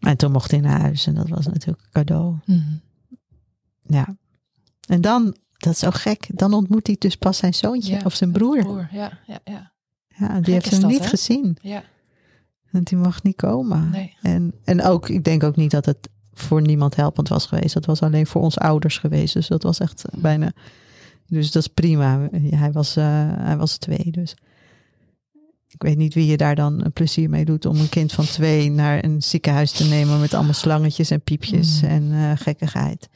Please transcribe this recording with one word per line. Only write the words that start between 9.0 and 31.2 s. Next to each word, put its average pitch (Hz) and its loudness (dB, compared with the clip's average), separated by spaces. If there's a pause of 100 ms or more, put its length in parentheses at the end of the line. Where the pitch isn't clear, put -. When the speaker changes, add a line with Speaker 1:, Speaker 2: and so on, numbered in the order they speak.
Speaker 2:
ja, - -16
ja. 190 -16 (360)
Speaker 1:
Ja, 202 -6
die 180 0
Speaker 2:
Gek 180 2
Speaker 1:
heeft 180 2
Speaker 2:
is - -4
Speaker 1:
hem 190 4
Speaker 2:
dat, 196 4
Speaker 1:
niet 269 2
Speaker 2:
hè? 269 -2
Speaker 1:
gezien. 214 0
Speaker 2:
Ja. 202 -12 (880)
Speaker 1:
Want 180 -2
die 180 0
mag 180 0
niet 190 0
komen. 196 0
Speaker 2:
Nee. 190 -8
Speaker 1:
En, 175 0 (120)
en 180 2
ook, 175 2
ik 175 -2
denk 160 2
ook 151 2
niet 151 2
dat 143 2
het - -2 (240)
voor 156 0
niemand 147 2
helpend 147 0
was - -2
geweest. - -2
Dat 160 -4
was 160 0
alleen 156 2
voor 160 -2
ons 160 0
ouders 156 0
geweest. 156 -2
Dus 165 -2
dat 165 -2
was 170 -2
echt, - -6
eh, - -12
bijna, 156 0 (760)
dus 151 -2
dat 165 2
is - -8
prima. 143 0
Hij 147 0
was, 147 -2
eh, 151 2 (320)
hij - -2
was 160 -2
twee, - -6
dus 165 -6 (1300)
ik - -16
weet 147 0
niet 156 0
wie 160 2
je 151 2
daar 147 2
dan 147 0
een 160 -2
plezier 160 0
mee 151 0
doet 156 0
om 156 0
een 151 2
kind 156 0
van 156 0
twee 151 0
naar 147 0
een 151 0
ziekenhuis 147 0
te - -2
nemen 147 2
met 147 0
allemaal 147 2
slangetjes 156 0
en 151 2